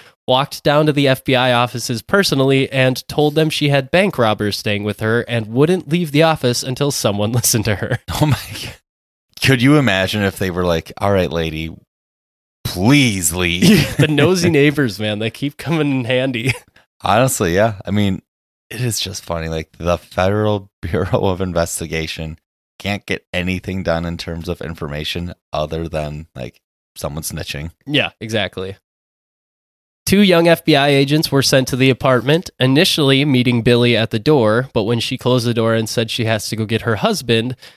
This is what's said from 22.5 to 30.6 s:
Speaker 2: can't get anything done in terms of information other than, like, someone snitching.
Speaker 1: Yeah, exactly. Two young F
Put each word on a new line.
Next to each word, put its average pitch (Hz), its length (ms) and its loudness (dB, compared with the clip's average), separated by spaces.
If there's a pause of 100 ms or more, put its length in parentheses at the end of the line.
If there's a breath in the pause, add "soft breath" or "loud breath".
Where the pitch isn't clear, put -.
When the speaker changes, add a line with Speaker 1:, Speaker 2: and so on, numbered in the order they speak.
Speaker 2:
can't 101 280 -8
get - 260 -8
anything 92 500 -4
done 82 220 -2
in 85 140 -6
terms 82 300 -10
of 85 120 -6
information 82 720 -8 (200)
other 80 360 -4
than, 76 460 -8
like, 64 260 -14 (360)
someone 76 260 -8
snitching. 80 480 -10 (160)
Speaker 1:
Yeah, 135 240 -2 (100)
exactly. 98 560 -6 (1300)
Two 196 160 2
young 170 280 4
F 165 180 2